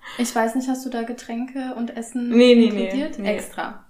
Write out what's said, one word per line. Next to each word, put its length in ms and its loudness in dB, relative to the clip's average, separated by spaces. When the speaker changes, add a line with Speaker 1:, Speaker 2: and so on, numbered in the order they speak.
Speaker 1:
Ich 180 -4
weiß 200 0
nicht, 120 -2
hast 160 -4
du 60 -8
da 120 -6
Getränke 760 -8
und 180 -6
Essen 320 -8
Speaker 2:
Nee, 260 8
nee, 160 8
nee, 140 -2
Speaker 1:
inkludiert? 340 -6
Speaker 2:
nee. 180 -2
Speaker 1:
Extra. 540 -10